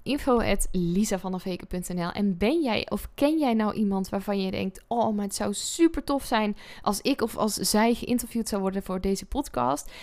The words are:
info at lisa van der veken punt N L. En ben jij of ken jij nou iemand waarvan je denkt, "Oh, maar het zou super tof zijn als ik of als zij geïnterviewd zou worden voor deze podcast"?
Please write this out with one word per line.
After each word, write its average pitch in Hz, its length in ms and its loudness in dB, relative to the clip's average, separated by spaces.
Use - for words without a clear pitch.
info 247 380 2
at - 320 4
lisa 185 460 2
van 185 120 -6
der 185 100 -4
veken 180 260 -6
punt 180 220 -6
N 180 180 -4
L. 175 60 -4
En 202 240 0
ben 247 260 2
jij 233 280 0
of - 240 -4
ken 302 240 4
jij 262 160 4
nou 214 200 2
iemand 196 340 0
waarvan 196 320 -2
je 190 100 -2
denkt, 190 380 -6
"Oh, 220 260 0
maar 202 100 -2
het 202 100 -6
zou 202 200 -2
super 320 500 2
tof 277 200 0
zijn 214 320 0
als 202 180 0
ik - 220 0
of 226 140 -2
als 214 180 0
zij 220 400 4
geïnterviewd 233 540 -2
zou 202 140 -2
worden 190 200 -2
voor 190 180 -4
deze 196 260 0
podcast"? - 640 -2